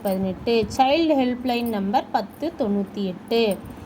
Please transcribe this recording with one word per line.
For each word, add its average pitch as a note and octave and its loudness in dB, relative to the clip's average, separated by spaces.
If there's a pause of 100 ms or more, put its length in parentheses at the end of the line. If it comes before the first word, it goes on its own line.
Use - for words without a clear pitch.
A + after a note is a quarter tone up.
பதினெட்டு. G3 0 (100)
சைல்டு D4+ 4
ஹெல்ப்லைன் B3 0
நம்பர் G#3+ 0
பத்து G#3+ -4
தொண்ணூத்தி G3+ 0
எட்டு. G3+ 0 (280)